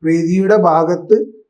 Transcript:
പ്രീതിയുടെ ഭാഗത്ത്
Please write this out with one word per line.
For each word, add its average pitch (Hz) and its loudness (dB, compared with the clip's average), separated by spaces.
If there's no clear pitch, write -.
പ്രീതിയുടെ 175 0
ഭാഗത്ത് 175 0